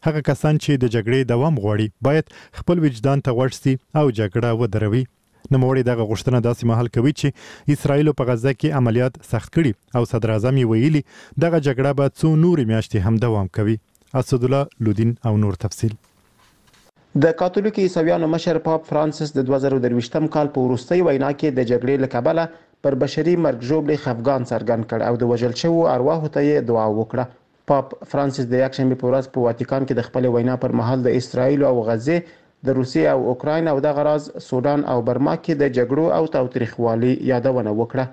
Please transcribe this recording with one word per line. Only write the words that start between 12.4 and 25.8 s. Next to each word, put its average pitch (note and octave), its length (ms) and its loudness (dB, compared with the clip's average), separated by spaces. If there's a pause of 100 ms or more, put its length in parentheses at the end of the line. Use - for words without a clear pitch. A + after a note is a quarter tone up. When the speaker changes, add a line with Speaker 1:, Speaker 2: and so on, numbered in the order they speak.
Speaker 1:
نورې E3+ 280 4
میاشتې A2 340 0
هم A2+ 180 2
دوام G#2+ 240 0 (100)
کوي. G#2+ 180 2 (380)
اسدالله B2+ 760 0
لودین A2+ 260 2 (160)
او G#2+ 40 2 (100)
نور G2 200 -2
تفصیل. G#2+ 300 -4 (1300)
Speaker 2:
د E3 160 6
کاتولیک G3+ 460 0
عیسویانو E3+ 480 0
مشر E3 340 0
پاپ D#3+ 240 -2
فرانسیس D3+ 460 -2
د C3+ 100 0
دوه C3+ 160 2
زره C3+ 220 2
درویشتم A#2+ 500 0
کال D3 220 0
په B2+ 80 0
وروستۍ B2+ 420 0
وینا C#3 320 0
کې C#3+ 180 -2
د B2+ 140 0
جګړې B2 320 0
له B2+ 100 -4
کبله D#3+ 320 0 (400)
پر C#3 160 0
بشري D3+ 320 0 (120)
مرګ B2 240 -2
ژوبلې D3+ 340 0
خفګان B2+ 480 -2
څرګند A2+ 400 -2
کړ A2+ 160 -4
او A#2+ 140 0
د A#2+ 100 0
وژل A#2 300 -2
شوو E3 200 2 (140)